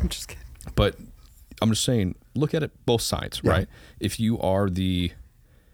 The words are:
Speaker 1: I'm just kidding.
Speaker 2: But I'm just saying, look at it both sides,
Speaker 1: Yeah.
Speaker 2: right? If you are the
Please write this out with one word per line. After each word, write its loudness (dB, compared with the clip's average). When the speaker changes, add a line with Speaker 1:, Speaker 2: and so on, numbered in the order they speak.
Speaker 1:
I'm 0
just -8
kidding. -16
Speaker 2:
But 4
I'm 4
just 2
saying, 2
look 0
at 0
it -6
both 4
sides, -4
Speaker 1:
Yeah. 4
Speaker 2:
right? 2
If -4
you 2
are 2
the 0